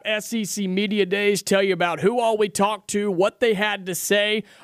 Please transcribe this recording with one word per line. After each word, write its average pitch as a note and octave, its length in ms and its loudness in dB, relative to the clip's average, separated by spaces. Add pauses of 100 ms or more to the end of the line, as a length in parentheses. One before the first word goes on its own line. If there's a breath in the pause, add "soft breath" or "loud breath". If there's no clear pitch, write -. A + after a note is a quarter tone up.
S G#3+ 260 -4
E A3+ 140 -2
C G3+ 200 -4
Media G3 400 0
Days, G3+ 380 0
tell G3 180 2
you G3 120 2
about E3+ 260 -2
who A#3 220 2
all A3+ 160 2
we G#3 100 2
talked G3+ 440 -2
to, G#3 200 0
what F#3+ 300 0
they A#3 120 4
had G3+ 340 -2
to F3+ 80 -4
say. G#3 500 0 (180 loud breath)